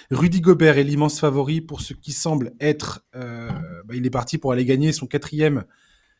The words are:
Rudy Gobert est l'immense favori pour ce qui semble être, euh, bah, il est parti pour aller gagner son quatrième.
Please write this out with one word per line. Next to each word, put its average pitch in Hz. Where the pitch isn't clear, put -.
Rudy 170
Gobert 156
est 143
l'immense 147
favori 143
pour 160
ce -
qui -
semble 143
être, 147
euh, 123
bah, 113
il 123
est 123
parti 123
pour 139
aller 127
gagner 135
son 131
quatrième. 147